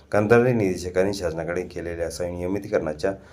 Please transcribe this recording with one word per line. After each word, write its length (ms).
कंत्राटी 400
निरीक्षकांनी 640
शासनाकडे 480
केलेल्या 480
संनियमितीकरणाच्या 1000